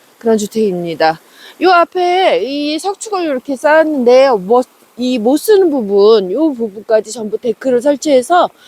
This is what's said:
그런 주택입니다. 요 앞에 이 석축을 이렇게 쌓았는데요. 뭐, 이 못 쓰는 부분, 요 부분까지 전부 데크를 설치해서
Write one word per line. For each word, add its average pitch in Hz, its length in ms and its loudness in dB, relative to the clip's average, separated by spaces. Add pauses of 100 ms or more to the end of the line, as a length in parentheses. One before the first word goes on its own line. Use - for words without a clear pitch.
(200)
그런 226 180 0
주택입니다. 175 840 -2 (420)
요 359 100 2
앞에 349 720 0
이 294 360 -4
석축을 392 440 -6
이렇게 277 320 -6
쌓았는데요. 277 840 2
뭐, 208 240 0 (360)
이 254 200 -2
못 233 200 0
쓰는 381 340 2
부분, 202 600 2
요 294 220 -2
부분까지 220 580 -4
전부 220 260 -8
데크를 247 440 -2
설치해서 294 680 2 (180)